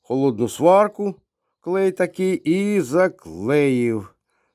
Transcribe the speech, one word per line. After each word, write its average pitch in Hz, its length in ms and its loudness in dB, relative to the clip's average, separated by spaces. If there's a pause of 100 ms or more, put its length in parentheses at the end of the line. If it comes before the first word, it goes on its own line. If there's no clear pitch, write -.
холодну 120 460 -2
сварку, 202 640 2 (460)
клей 190 320 -2
такий, 185 420 -2
і 196 460 0
заклеїв. 123 1300 -2 (400)